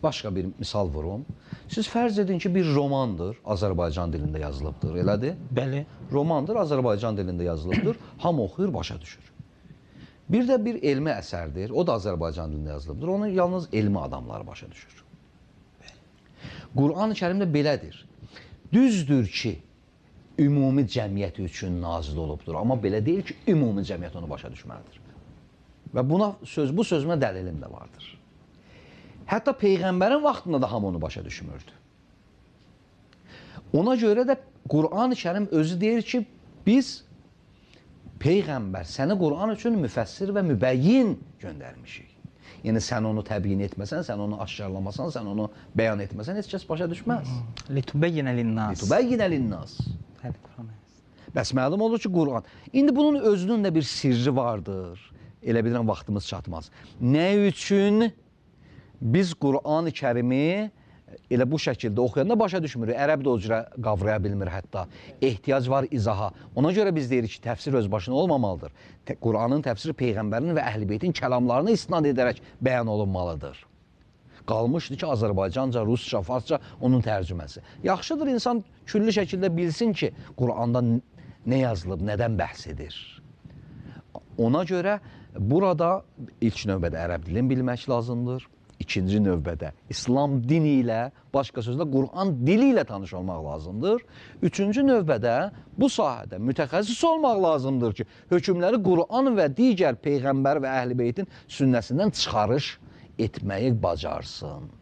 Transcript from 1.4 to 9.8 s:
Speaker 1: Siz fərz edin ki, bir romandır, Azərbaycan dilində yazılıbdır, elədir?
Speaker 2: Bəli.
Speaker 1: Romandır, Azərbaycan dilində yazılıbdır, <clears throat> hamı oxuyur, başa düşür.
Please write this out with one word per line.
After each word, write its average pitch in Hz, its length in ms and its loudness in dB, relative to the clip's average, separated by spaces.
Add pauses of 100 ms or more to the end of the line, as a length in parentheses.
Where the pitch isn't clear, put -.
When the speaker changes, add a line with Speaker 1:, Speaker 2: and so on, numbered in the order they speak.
Speaker 1:
Siz - 200 -2
fərz 233 320 0
edin 185 180 0
ki, 180 160 -2
bir 180 200 4
romandır, 123 720 0
Azərbaycan 87 680 0
dilində 76 300 -4
yazılıbdır, 73 580 -6
elədir? 107 360 0 (180)
Speaker 2:
Bəli. 135 300 -2 (260)
Speaker 1:
Romandır, 156 500 0
Azərbaycan 120 560 0
dilində 90 300 -2
yazılıbdır, 90 500 0 (120)
<clears throat> - 160 -20
hamı 160 180 2
oxuyur, 175 300 -2
başa 85 280 -6
düşür. - 300 -20 (960)